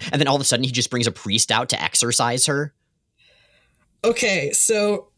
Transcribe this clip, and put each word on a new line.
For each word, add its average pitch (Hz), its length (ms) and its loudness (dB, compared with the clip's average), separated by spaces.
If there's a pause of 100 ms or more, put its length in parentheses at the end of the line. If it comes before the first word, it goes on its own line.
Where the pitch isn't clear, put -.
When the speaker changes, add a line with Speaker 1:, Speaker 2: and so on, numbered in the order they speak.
(140)
Speaker 1:
And 139 60 2
then 143 100 2
all 143 80 4
of 139 40 -2
a 139 40 -2
sudden, 131 180 0
he 131 80 -2
just 120 180 -2
brings 120 180 0
a - 40 -2
priest - 400 -2
out 120 180 2
to - 120 -2
exorcise 120 640 0
her. 143 280 -2 (1300)
Speaker 2:
Okay, 196 480 0
so, 208 640 2